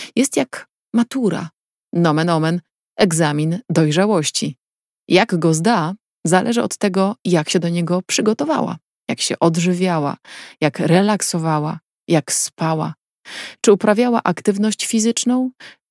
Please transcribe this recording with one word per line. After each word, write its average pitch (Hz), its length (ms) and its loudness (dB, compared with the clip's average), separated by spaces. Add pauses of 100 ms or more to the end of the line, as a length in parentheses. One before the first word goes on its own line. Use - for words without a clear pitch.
(160)
Jest 262 200 0
jak - 300 -4 (280)
matura, 220 560 -2 (420)
nomen 165 380 2
omen, 165 300 0 (380)
egzamin 160 680 2
dojrzałości. 160 880 0 (520)
Jak 190 300 4
go 160 160 2
zda, 175 400 0 (320)
zależy 240 360 2
od - 140 -4
tego, 190 480 0
jak 170 260 0
się 185 80 2
do 170 100 -2
niego 175 380 -2
przygotowała, 269 720 -2 (300)
jak - 120 -6
się - 180 -4
odżywiała, 170 800 0 (440)
jak 151 180 0
relaksowała, 165 1000 0 (280)
jak 160 240 0
spała. 160 640 -4 (640)
Czy - 120 6
uprawiała 214 500 2
aktywność 202 640 -2
fizyczną, 240 640 0 (400)